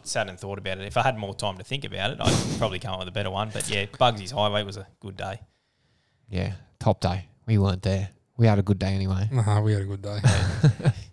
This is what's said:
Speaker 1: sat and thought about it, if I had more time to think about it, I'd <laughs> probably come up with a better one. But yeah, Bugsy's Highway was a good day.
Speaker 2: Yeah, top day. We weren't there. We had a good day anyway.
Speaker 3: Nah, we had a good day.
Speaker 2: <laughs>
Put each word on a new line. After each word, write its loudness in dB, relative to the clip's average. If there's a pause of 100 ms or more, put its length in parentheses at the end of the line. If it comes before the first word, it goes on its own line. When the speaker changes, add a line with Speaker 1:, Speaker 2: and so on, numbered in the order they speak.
Speaker 1:
sat -4
and -12
thought -8
about -6
it, -10
if -4
I 6
had 0
more -6
time -4
to -14
think -8
about -4
it, -8
I'd 2 (140)
<laughs> -6
probably -2
come -8
up -6
with -8
a -12
better -4
one. -2
But -6
yeah, 0
Bugsy's 0
Highway 0
was -10
a -12 (140)
good -12
day. -8 (880)
Speaker 2:
Yeah, -2 (260)
top 2
day. -2 (180)
We 4
weren't 4
there. 0 (260)
We 6
had 6
a 4
good 2
day 0
anyway. 0
Speaker 3:
Nah, 4
we 4
had 2
a -4
good -6
day. -6
Speaker 2:
<laughs> 4 (200)